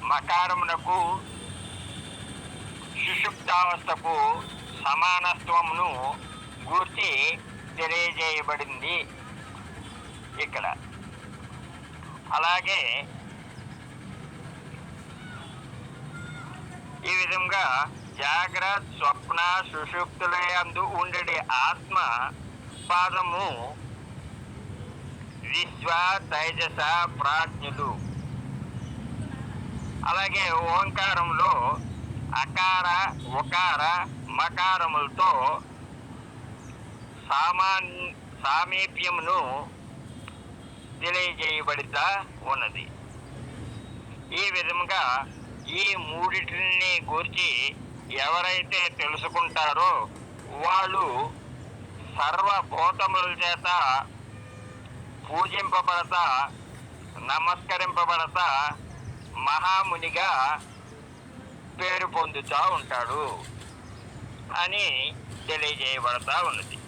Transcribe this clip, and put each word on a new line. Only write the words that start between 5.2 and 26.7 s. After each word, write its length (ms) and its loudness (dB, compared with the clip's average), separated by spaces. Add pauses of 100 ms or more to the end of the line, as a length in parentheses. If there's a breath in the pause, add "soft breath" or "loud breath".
గూర్చి 420 2 (680)
తెలియజేయబడింది 1200 0 (1500)
ఇక్కడ. 240 2 (1700)
అలాగే 480 4 (4000)
ఈ 100 2
విధంగా 480 4 (540)
జాగ్రత్త, 680 2 (120)
స్వప్న, 420 2 (280)
సుషుప్తుల 680 -2 (180)
యందు 280 2
ఉండెడి 580 0 (140)
ఆత్మ 440 2 (960)
పాదము 840 2 (1700)
విశ్వ, 460 -2 (440)
తైజస, 480 0 (400)